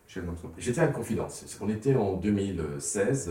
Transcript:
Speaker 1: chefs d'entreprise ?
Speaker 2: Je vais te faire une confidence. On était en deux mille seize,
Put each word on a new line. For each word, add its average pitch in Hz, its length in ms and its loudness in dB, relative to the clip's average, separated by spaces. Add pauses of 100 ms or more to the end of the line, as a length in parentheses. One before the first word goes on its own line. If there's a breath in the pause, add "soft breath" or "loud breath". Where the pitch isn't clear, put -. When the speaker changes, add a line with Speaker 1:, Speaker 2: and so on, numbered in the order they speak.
Speaker 1:
chefs 90 180 -8
d'entreprise ? - 380 -10
Speaker 2:
Je 120 60 -2
vais 123 40 2
te 143 60 -2
faire 156 80 4
une 139 80 2
confidence. - 640 -4
On 98 60 -4
était 110 280 4
en 98 200 4
deux 98 160 2
mille 98 320 2 (160)
seize, 104 520 0